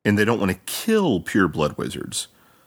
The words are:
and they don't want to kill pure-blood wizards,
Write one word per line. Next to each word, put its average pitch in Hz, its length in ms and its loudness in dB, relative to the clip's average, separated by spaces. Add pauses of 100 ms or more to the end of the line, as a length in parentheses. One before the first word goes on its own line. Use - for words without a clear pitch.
and 104 140 4
they 107 60 4
don't 113 160 2
want 95 100 2
to - 220 -8
kill 190 480 0
pure-blood 76 560 0
wizards, - 520 -8 (380)